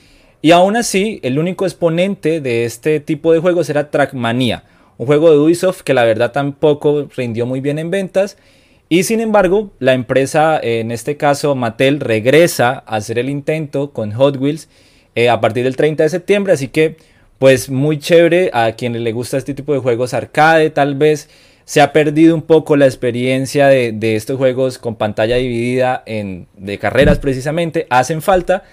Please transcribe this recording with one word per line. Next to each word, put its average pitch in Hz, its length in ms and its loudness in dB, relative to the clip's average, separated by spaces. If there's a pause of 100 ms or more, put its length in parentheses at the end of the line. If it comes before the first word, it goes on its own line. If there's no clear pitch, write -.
(420)
y 147 80 4
aún 185 260 4
así, 208 460 -2
el 131 160 -2
único 180 280 -2
exponente 170 720 -2
de 120 240 -2
este 151 340 -4
tipo 156 340 -2
de 165 60 4
juegos 170 320 0
era 147 220 -4
Trackmania, 123 720 -2 (320)
un 120 100 -8
juego 147 240 4
de 151 80 6
Ubisoft 170 440 0
que 143 120 0
la 123 100 4
verdad 113 280 0
tampoco 147 840 -2
rindió 117 320 -4
muy 131 140 -6
bien 143 180 -4
en 165 140 -6
ventas, 190 440 -2 (560)
y 180 120 4
sin 226 160 -2
embargo, 208 580 2
la 127 160 2
empresa, 135 680 0
eh, 117 200 -2
en 113 100 -6
este 117 260 -6
caso 143 380 0
Mattel, 131 460 -2
regresa 127 840 2
a 110 120 -8
hacer 107 240 -4
el 131 100 -4
intento 143 640 -6
con 110 180 -8
Hot 135 260 0
Wheels, 143 320 -4 (460)
eh, 117 140 2
a 113 120 2
partir 117 220 -2
del 131 140 -2
treinta 151 260 0
de 156 60 2
septiembre, 190 440 -2
así 135 140 -2
que, 156 300 -2 (420)
pues, 131 320 4
muy 143 300 -2
chévere 170 520 4
a 113 200 0
quien 117 320 -6
le 113 80 -2
gusta 120 240 -6
este 120 180 -6
tipo 139 200 -6
de 135 40 -2
juegos 120 340 -2
arcade, 156 580 2
tal 143 260 0
vez 151 320 0 (360)
se - 160 0
ha 143 120 4
perdido 156 420 4
un 156 80 -4
poco 156 320 2
la 143 120 4
experiencia 131 800 0
de, 123 240 2
de 110 240 -2
estos 127 220 -6
juegos 131 400 0
con 117 180 -8
pantalla 110 400 -2
dividida 127 680 -2
en, 101 500 -10
de 98 220 -10
carreras 131 420 2
precisamente, 147 720 -4
hacen 156 320 0
falta, 185 500 0